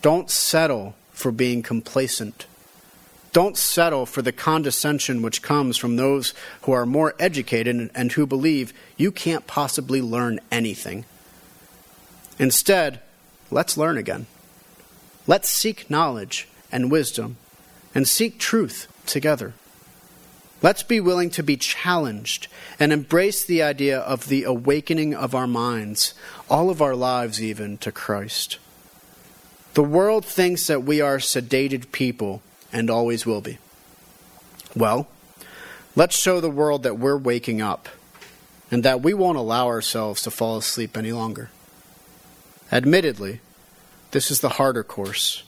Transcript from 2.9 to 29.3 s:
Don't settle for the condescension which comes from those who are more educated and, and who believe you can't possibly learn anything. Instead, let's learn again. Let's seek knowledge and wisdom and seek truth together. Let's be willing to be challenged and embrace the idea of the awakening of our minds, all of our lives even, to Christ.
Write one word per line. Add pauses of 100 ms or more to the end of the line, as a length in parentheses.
Don't
settle
for
the
condescension
which
comes
from
those (280)
who
are
more
educated
and,
and
who
believe (240)
you
can't
possibly
learn (120)
anything. (1300)
Instead, (500)
let's
learn
again. (1000)
Let's
seek
knowledge (240)
and
wisdom (580)
and
seek
truth (180)
together. (1120)
Let's
be
willing
to
be
challenged (320)
and
embrace
the
idea
of
the
awakening
of
our
minds, (360)
all
of
our
lives
even,
to
Christ. (1120)